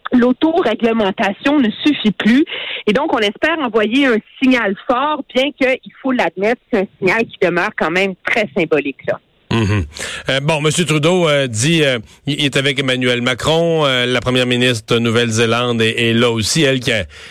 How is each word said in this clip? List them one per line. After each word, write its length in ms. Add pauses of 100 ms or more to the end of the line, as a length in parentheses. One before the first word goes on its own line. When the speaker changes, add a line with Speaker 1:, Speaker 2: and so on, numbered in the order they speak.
(120)
Speaker 1:
l'autoréglementation 1500
ne 100 (160)
suffit 260
plus. 340 (420)
Et 60
donc, 200
on 60
espère 400
envoyer 480
un 100 (240)
signal 340 (120)
fort, 360 (100)
bien 180
qu'il 500
faut 100
l'admettre, 500 (100)
c'est 100
un 60 (120)
signal 260
qui 160
demeure 360
quand 140
même 240 (100)
très 300
symbolique, 520
là. 120 (320)
Speaker 2:
Mhm. 340 (440)
Euh, 120
bon, 200
Monsieur 240
Trudeau, 420
euh, 200
dit, 360
euh, 140 (300)
il, 120
il 60
est 100
avec 220
Emmanuel 460
Macron, 600
euh, 220
la 160
première 240
ministre 480
de 60
Nouvelle-Zélande 840
est, 280
est 40
là 160
aussi, 320
elle 180
qui 120
a, 140 (260)